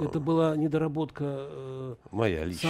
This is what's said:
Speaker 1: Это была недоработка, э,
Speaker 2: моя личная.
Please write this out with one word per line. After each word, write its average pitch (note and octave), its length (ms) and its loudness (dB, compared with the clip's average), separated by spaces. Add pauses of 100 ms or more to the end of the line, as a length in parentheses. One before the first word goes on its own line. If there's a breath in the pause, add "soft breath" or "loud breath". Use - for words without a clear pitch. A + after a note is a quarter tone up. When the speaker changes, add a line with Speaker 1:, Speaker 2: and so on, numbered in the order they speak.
Speaker 1:
Это D#3+ 160 -2
была D#3+ 360 4
недоработка, D#3 680 0
э, C3+ 680 -8 (160)
Speaker 2:
моя F#2+ 340 2
личная. E2+ 260 -4